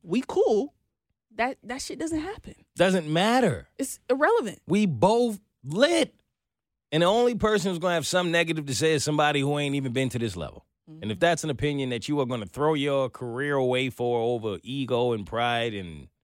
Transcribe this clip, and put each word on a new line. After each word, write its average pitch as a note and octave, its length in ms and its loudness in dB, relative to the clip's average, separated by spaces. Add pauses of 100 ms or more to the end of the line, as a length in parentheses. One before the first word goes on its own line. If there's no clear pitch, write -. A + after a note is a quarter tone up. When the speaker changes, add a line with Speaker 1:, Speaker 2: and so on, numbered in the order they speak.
Speaker 1:
we G3 240 -2
cool," C#4 460 2 (640)
that, A#3 280 -2
that B3 180 -10
shit C4+ 180 -10
doesn't D#4+ 220 -2
happen. G4 340 -12 (200)
Speaker 2:
Doesn't F3+ 360 2
matter. G3+ 560 2 (100)
Speaker 1:
It's - 220 -8 (100)
irrelevant. C#4+ 580 2
Speaker 2:
We G#3 200 4
both G#3 520 2 (240)
lit. B3+ 500 2 (800)
And D#3+ 120 2
the F3 40 6
only A#3+ 280 4
person G3+ 360 2
who's E3+ 80 -4
gonna F3 160 0
have D3+ 120 -2
something F3+ 240 2
negative E3 340 0
to C3 100 -4
say D#3+ 180 2
is C#3+ 100 0
somebody D3+ 380 2
who C#3+ 180 0
ain't C#3+ 160 -2
even C3+ 180 -2
been C3 160 0
to A#2+ 100 -6
this G#2+ 160 -4
level. - 300 -10 (220)
And D#3+ 180 -14
if G#3+ 60 -4
Speaker 1:
Mm-hmm. G3 80 -8
Speaker 2:
that's E3+ 260 2
an D3+ 60 -4
opinion C#3 400 -4
that A#2+ 180 -6
you D3 100 0
are C3 60 0
gonna A#2 220 -6
throw D3+ 260 -2
your C#3 360 0
career B2+ 460 -4
away B2+ 360 0
for A#2+ 280 -2
over A2+ 440 -2
ego B2 500 -2
and G2+ 120 -4
pride A#2 480 -2
and E2+ 360 -12 (140)